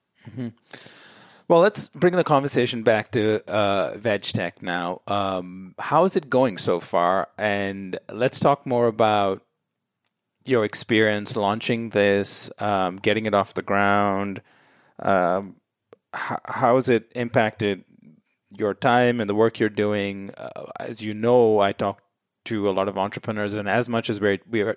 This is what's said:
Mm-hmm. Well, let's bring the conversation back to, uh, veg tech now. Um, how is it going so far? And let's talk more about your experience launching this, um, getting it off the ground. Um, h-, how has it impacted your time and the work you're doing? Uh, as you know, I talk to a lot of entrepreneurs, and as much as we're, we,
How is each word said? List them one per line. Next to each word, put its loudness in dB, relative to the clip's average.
Mm-hmm. -10
Well, 6
let's 2
bring 0
the 2
conversation 0
back 2
to, 0
uh, 0
veg -2
tech -4
now. -6
Um, -6
how 2
is 0
it -6
going 2
so -2
far? 0
And -4
let's -2
talk 2
more 0
about 0
your 2
experience 0
launching -2
this, 2
um, -2
getting 0
it -2
off 2
the -6
ground. 0
Um, 0
h-, -8
how 2
has 0
it 2
impacted -2
your -2
time 2
and -4
the 0
work 2
you're 2
doing? -2
Uh, -14
as -10
you -6
know, 4
I 4
talk -4
to 0
a 2
lot 0
of -6
entrepreneurs, -4
and -6
as 2
much -2
as -4
we're, 2
we, 0